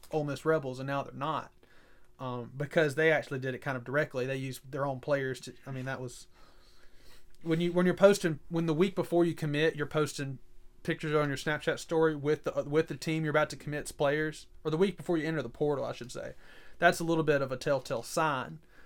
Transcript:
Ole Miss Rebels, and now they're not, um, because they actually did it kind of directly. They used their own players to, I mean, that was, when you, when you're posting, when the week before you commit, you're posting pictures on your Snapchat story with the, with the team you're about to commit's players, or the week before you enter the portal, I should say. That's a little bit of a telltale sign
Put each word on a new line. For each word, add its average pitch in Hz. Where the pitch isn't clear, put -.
Ole 151
Miss 139
Rebels, 139
and 131
now 139
they're 123
not, 135
um, 123
because 143
they 156
actually 139
did 127
it 127
kind 135
of 123
directly. 131
They 135
used 131
their 139
own 135
players 135
to, 123
I 135
mean, 131
that 131
was, -
when 165
you, 175
when 180
you're 175
posting, 190
when 165
the 160
week 185
before 170
you 170
commit, 151
you're 147
posting 139
pictures 160
on 147
your 139
Snapchat 151
story 160
with 147
the, 143
with 151
the 156
team 160
you're 151
about 151
to 143
commit's 147
players, 156
or 156
the 156
week 190
before 175
you 151
enter 160
the 120
portal, 143
I 123
should -
say. -
That's 175
a 170
little 165
bit 147
of 131
a 127
telltale 131
sign 156